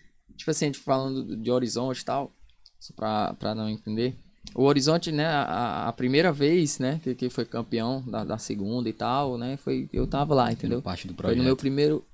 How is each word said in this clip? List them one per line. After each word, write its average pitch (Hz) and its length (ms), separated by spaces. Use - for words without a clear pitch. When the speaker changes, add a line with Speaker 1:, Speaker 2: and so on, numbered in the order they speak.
Speaker 1:
tipo - 140
assim, 151 140
a - 20
gente 143 120
falando 135 560
de 113 140
Horizonte 123 520
e - 40
tal, 135 260
só - 140
pra, - 400
pra 107 220
não 110 140
entender, 110 460
o 123 80
Horizonte, 147 480
né, 151 140
a, 117 600
a 101 60
primeira 143 380
vez, 147 480
né, 135 240
que, 127 120
que 123 140
foi 120 160
campeão 120 640
da, 110 160
da 110 140
segunda 110 520
e 107 40
tal, 127 440
né, 127 200
foi, 135 360
eu - 140
tava 147 280
lá, 117 160
entendeu? 117 300
Speaker 2:
Parte 92 260
do 90 80
Speaker 1:
Foi - 200
no 123 80
meu 131 120
Speaker 2:
projeto. 131 40
Speaker 1:
primeiro, 147 540